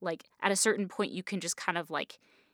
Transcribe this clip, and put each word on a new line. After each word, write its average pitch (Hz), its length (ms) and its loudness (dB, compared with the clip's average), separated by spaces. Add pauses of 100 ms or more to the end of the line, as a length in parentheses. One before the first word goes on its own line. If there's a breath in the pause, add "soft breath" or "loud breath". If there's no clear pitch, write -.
like, 165 240 -4 (180)
at 202 80 4
a 196 40 4
certain 202 320 4
point - 240 -2
you 180 120 -6
can 196 160 -4
just 160 180 -4
kind 170 220 0
of, 156 100 -4
like, 151 300 -6 (340)